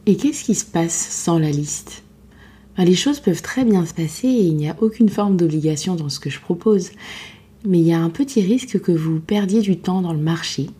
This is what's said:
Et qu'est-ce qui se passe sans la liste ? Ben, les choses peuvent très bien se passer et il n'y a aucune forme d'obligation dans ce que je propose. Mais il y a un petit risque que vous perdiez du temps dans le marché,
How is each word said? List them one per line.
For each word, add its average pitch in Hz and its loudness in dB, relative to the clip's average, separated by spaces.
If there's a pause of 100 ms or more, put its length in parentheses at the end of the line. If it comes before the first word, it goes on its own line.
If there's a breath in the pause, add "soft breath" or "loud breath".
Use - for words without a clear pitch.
Et 196 4
qu'est-ce 277 -2
qui 214 0
se - -4
passe - -4
sans 165 0
la 156 0
liste ? - -6 (760 loud breath)
Ben, 185 4
les 180 6
choses 285 0
peuvent 165 0
très - -2
bien 190 4
se 165 -8
passer 165 -4
et 240 2
il 160 2
n'y 151 -2
a 156 -8
aucune 220 4
forme 202 0
d'obligation 156 0
dans 156 -4
ce 143 -8
que 143 -8
je 135 -8
propose. 190 0 (720 loud breath)
Mais 185 4
il 165 6
y 165 4
a 165 2
un 165 0
petit 254 0
risque 202 0
que 180 0
vous 160 0
perdiez 202 0
du 196 0
temps 185 -2
dans 170 -2
le 151 -2
marché, 160 -4 (100)